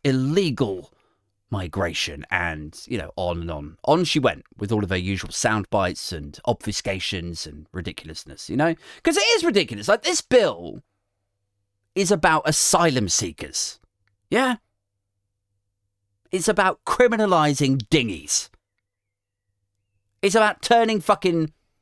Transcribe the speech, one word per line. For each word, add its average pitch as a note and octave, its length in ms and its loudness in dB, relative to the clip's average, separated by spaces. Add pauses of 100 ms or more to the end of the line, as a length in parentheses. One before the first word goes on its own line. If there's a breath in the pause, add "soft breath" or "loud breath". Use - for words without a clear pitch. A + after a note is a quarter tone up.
illegal C3 880 0 (580)
migration," F2 800 -6
and, D#2+ 560 -4
you A#2+ 120 -6
know, D2+ 180 -10
on F2 240 -4
and E2+ 100 -8
on. D2+ 340 -12
On E3 200 2
she - 140 0
went B2 260 0 (140)
with G#2 140 -4
all G#2 120 0
of F2 60 -2
her F#2+ 60 0
usual F#2 340 -4
sound G#2+ 400 -2
bites F#2 420 -2
and D2 340 -12
obfuscations F#2+ 1000 -4
and D2+ 260 -16
ridiculousness, - 800 -12
you G2 60 -4
know? - 180 2 (280 loud breath)
'Cause E4 140 2
it G4+ 80 2 (120)
is E4 80 0
ridiculous. D#3+ 440 0
Like, A3+ 140 2
this E4+ 180 -2
bill - 600 0 (1120)
is F#3 160 2
about E3 360 2
asylum D3 640 2
seekers. - 720 -6 (500)
Yeah? B3 260 2 (1700)
It's F#3 180 -2
about G3 360 2
criminalizing D#3 1040 4
dinghies. A2 640 0 (1700)
It's G3 140 2
about G#3+ 280 2
turning A3+ 380 4
fucking, E3+ 520 0 (300)